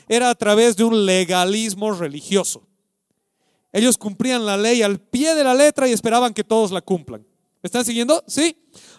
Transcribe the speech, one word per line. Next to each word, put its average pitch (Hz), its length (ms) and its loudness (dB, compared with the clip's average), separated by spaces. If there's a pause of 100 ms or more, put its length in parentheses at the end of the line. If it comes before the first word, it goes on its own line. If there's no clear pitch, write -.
era 240 220 2
a 233 60 0
través 214 420 2
de 226 80 2
un 220 200 2
legalismo 190 880 0
religioso. 170 760 -6 (1080)
Ellos 226 240 2
cumplían 226 480 -4
la 196 120 -2
ley 226 240 2
al 202 180 0
pie 311 360 -2
de 294 80 2
la 254 100 2
letra 277 340 2
y 240 60 0
esperaban 233 400 0
que 208 100 -4
todos 220 280 0
la 185 100 -6
cumplan. 135 400 -6
¿Me - 460 -18
están 240 180 -2
siguiendo? 240 420 0
¿Sí? 311 300 -2 (420)